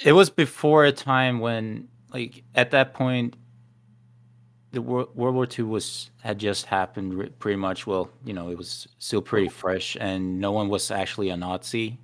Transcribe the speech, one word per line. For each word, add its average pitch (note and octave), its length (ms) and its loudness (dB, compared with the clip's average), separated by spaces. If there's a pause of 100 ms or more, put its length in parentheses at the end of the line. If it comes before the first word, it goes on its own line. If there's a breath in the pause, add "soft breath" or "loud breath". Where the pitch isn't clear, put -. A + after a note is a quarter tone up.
it D3 120 8
was F#3 180 8
before D3+ 540 4
a C#3+ 80 6
time C3 460 2
when, A2+ 480 -4 (260)
like, A#2+ 300 -10 (140)
at B2+ 160 4
that C3+ 220 4
point, B2+ 420 0 (1300)
the A#2+ 120 -4
Wor-, B2 320 -2
World B2 200 0
War B2+ 120 2
Two A#2+ 200 -6
was, - 440 -6 (120)
had G#2+ 160 -4
just G2+ 280 -2
happened F#2+ 480 -2
re-, F#2+ 160 -6
pretty G2+ 260 -4
much. F#2+ 300 -4
Well, F#2 240 -2 (120)
you A2+ 120 -10
know, F2 160 -10
it E2+ 80 -8
was - 280 -12 (120)
still G#2 240 -4
pretty G2+ 260 0
fresh, F#2 500 -4
and F#2 400 -4
no G2+ 140 -2
one G#2 160 -2
was G2+ 220 -2
actually G2 400 -4
a F2+ 80 -6
Nazi. A2 640 -6